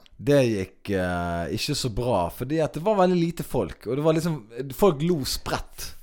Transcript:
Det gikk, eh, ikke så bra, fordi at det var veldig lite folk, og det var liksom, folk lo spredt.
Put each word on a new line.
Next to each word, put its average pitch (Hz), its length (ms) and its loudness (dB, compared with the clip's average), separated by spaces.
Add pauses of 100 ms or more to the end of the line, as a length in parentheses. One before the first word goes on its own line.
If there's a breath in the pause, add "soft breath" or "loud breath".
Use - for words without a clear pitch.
(180)
Det 139 300 4
gikk, 101 480 -4
eh, 87 600 -2
ikke 139 180 -4
så 131 180 -2
bra, 117 360 0
fordi 147 340 -2
at 143 100 -2
det 156 120 -8
var 214 160 4
veldig 180 180 6
lite 170 240 0
folk, 95 440 -4
og 127 100 -2
det 151 80 -2
var 160 100 6
liksom, 160 220 0 (360)
folk 156 300 4
lo 175 220 2
spredt. - 640 -4 (140)